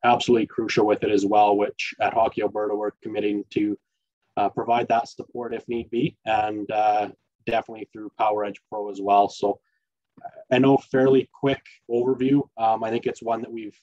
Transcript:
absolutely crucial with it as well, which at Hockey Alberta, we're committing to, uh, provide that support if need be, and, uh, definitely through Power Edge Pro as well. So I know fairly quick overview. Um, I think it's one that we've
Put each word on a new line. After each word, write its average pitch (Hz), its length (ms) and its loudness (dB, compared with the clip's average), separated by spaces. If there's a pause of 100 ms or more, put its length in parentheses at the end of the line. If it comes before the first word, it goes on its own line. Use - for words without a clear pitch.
absolutely 120 440 4
crucial 110 380 0
with 104 180 2
it 107 80 0
as 101 140 2
well, 104 300 4
which - 460 -4
at 101 120 0
Hockey 113 280 0
Alberta, 104 340 -2
we're 104 160 -4 (100)
committing 104 500 -4
to, 104 280 -2 (580)
uh, 101 100 0
provide 117 400 -2
that - 220 0
support 120 440 -12
if 113 140 -10
need 117 220 -6
be, 123 260 -2 (100)
and, 107 460 -2
uh, 107 380 0 (360)
definitely 113 460 -6
through 107 260 -14
Power 104 280 0
Edge 98 240 -10
Pro 104 200 -8
as 98 120 -10
well. 101 260 4
So - 320 -4 (920)
I 127 80 2
know 135 180 6
fairly 131 560 2
quick 139 280 -2 (280)
overview. 127 540 0 (140)
Um, 113 260 0
I 110 60 -4
think 117 160 -4
it's 117 160 -6
one 113 200 -4
that 113 100 -12
we've 110 320 -12